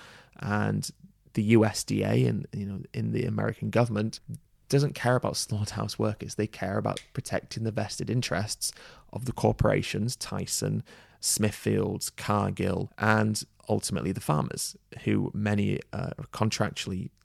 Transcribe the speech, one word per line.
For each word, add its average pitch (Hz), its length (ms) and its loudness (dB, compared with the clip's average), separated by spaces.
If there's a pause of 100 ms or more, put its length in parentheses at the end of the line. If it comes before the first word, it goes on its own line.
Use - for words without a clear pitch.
(400)
And 104 500 0 (440)
the 113 100 2
U 110 220 8
S - 180 -2
D 104 220 0
A 120 220 4
and, 110 260 0
you 101 120 -4
know, 98 140 -6 (140)
in 110 180 -2
the 113 140 0
American 107 460 -2
government 113 500 2 (480)
doesn't 139 260 4
care 123 220 4
about - 180 0
slaughterhouse 104 640 -2
workers. 107 360 -2
They 107 120 0
care 98 300 -4
about 107 240 -2 (100)
protecting - 540 -4
the 110 60 0
vested 107 380 -4
interests 110 600 0 (400)
of 120 140 -6
the 120 80 -2
corporations, 107 800 2
Tyson, 101 680 -2 (400)
Smithfields, 101 920 0
Cargill, 98 840 0
and 107 440 4 (240)
ultimately 104 440 0
the 101 100 -2
farmers, - 540 -2 (300)
who 101 280 2
many, 101 460 0 (120)
uh, 87 280 -4
are - 120 -8
contractually 101 800 -2 (160)